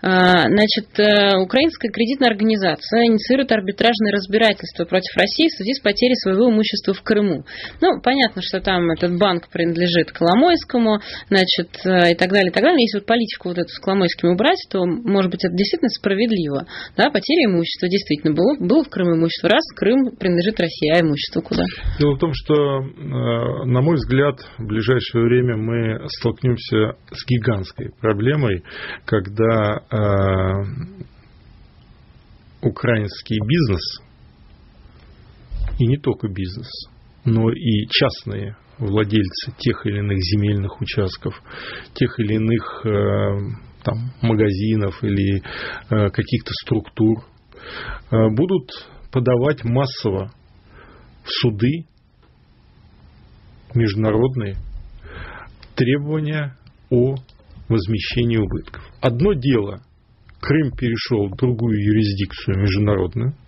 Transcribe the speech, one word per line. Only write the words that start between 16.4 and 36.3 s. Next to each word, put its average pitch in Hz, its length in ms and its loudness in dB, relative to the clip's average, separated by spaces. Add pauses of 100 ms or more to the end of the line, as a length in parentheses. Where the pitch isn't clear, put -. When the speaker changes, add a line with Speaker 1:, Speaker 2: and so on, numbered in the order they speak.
Speaker 1:
Да, 254 140 4
потеря 254 420 2
имущества, 170 340 -2
действительно, 165 460 0
было, 196 240 2
было 247 260 2
в - 60 -4
Крыму 175 280 0
имущество. 165 340 0
Раз, 277 120 4 (140)
Крым 247 400 2
принадлежит 180 420 0
России, 160 300 -2
а 170 140 4
имущество 147 380 -2
куда? - 240 -2 (340)
Speaker 2:
Дело 147 160 4
в 135 40 -6
том, 170 140 0
что, 151 220 -2
э, 127 1120 -2
на 123 160 2
мой 160 140 4
взгляд, 135 400 2 (220)
в 113 80 -10
ближайшее 117 580 0
время 123 320 2
мы 113 520 -4
столкнёмся 113 880 -2 (140)
с - 160 -14
гигантской 110 640 -2 (100)
проблемой, 110 640 0 (420)
когда, 107 760 0 (100)
э, 98 720 0 (2000)
украинский 110 840 -2
бизнес, 117 560 0 (1800)
и 120 80 4
не 135 80 2
только 117 320 -4
бизнес, 95 420 -10 (540)